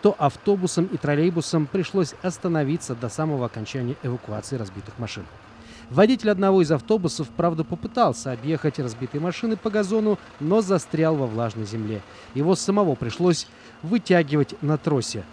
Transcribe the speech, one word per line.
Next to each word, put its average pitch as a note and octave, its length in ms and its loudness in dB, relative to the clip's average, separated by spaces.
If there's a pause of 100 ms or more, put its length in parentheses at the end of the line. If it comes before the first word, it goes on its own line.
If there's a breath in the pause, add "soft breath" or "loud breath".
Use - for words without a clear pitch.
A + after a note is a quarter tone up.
то G3+ 160 4
автобусам F3+ 680 0
и F#3+ 100 -6
троллейбусам D#3 680 0
пришлось F#3 560 -2
остановиться E3 720 -2
до A#2 140 -6
самого D3 380 -2
окончания A#2+ 580 -6
эвакуации A#2+ 520 -6
разбитых G2+ 440 -10
машин. G#2 240 -8 (680 loud breath)
Водитель G#3+ 400 4
одного G3 320 4
из D3+ 80 2
автобусов, E3 600 0
правда, E3 340 0
попытался E3+ 680 -2
объехать C3+ 480 -2
разбитые B2 420 -6
машины G3 360 -2
по A3 140 -4
газону, G#3+ 500 2 (180 loud breath)
но E3+ 220 2
застрял D#3+ 560 2
во C3+ 100 0
влажной A2+ 400 -4
земле. G#2+ 340 -4 (340 loud breath)
Его D#3 200 4
самого G3 400 2
пришлось D#3 540 0 (340 loud breath)
вытягивать D#3+ 800 2
на D3+ 160 2
тросе A#2+ 540 -2